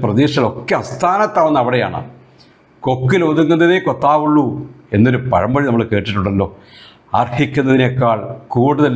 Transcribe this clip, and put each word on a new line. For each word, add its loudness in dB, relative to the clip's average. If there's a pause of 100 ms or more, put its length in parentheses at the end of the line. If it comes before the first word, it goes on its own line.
പ്രതീക്ഷകളൊക്കെ 0
അസ്ഥാനത്താവുന്ന 0
അവിടെയാണ്. -2 (840)
"കൊക്കിൽ 0
ഒതുങ്ങുന്നതേ 2
കൊത്താവുള്ളൂ" 2 (520)
എന്നൊരു 4 (120)
പഴമൊഴി 0
നമ്മൾ 0 (100)
കേട്ടിട്ടുണ്ടല്ലോ. -2 (760)
അർഹിക്കുന്നതിനേക്കാൾ 0 (360)
കൂടുതൽ 2